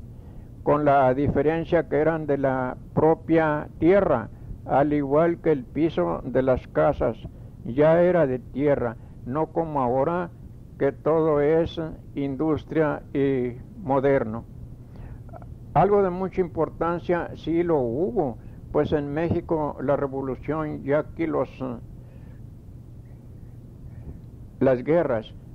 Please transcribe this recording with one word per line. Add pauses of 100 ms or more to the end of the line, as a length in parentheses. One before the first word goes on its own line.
(640)
con
la
diferencia
que
eran
de
la (160)
propia (100)
tierra, (380)
al
igual
que
el
piso
de
las
casas (480)
ya
era
de
tierra, (280)
no
como
ahora (480)
que
todo
es (340)
industria (100)
y (260)
moderno. (1300)
Algo
de
mucha
importancia
sí
lo
hubo, (340)
pues
en
México
la
revolución
y
aquí
los, (120)
eh, (2750)
las
guerras. (200)